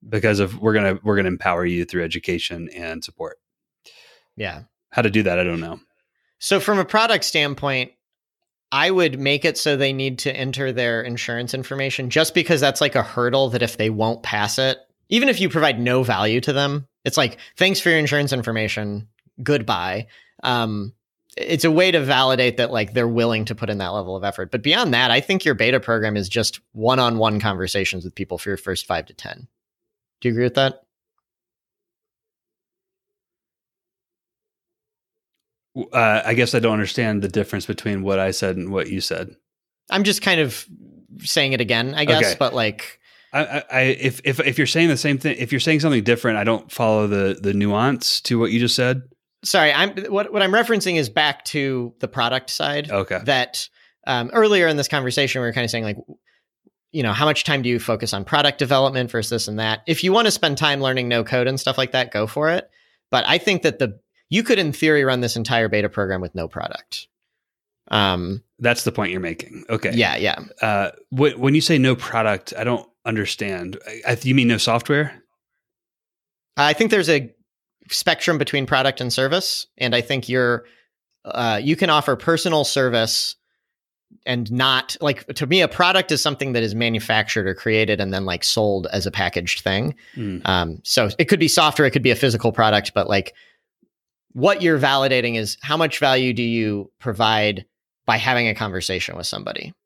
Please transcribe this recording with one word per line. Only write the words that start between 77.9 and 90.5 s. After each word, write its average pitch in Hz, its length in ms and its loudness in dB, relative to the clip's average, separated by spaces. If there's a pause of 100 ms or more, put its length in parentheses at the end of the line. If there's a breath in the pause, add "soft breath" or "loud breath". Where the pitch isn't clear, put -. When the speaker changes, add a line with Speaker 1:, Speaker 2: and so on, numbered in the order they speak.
Speaker 2:
spectrum - 480 0
between 135 280 -2
product 131 340 0
and 123 140 -4
service, 147 520 -2 (120)
and 123 180 0
I 120 60 2
think 127 260 -4
you're, 123 380 0 (580 soft breath)
uh, 113 400 -2
you 151 140 0
can 170 120 0
offer 143 280 2
personal 160 480 0
service 117 720 0 (880)
and 120 260 -2
not, 131 480 0
like, 147 260 -2 (100)
to 143 120 -4
me, 180 140 4
a 160 80 2
product 180 420 2
is 151 100 0
something 139 300 -2
that 120 120 0
is 107 120 -2
manufactured 110 720 0
or 92 80 -2
created 107 460 0
and 95 120 -2
then, 95 120 -2
like, 90 180 -4
sold 101 480 0
as 95 140 -2
a 98 60 -4
packaged 87 500 -2
thing. 107 340 -2 (220 loud breath)
Speaker 1:
Mm. 101 260 -6
Speaker 2:
Um, 85 400 -2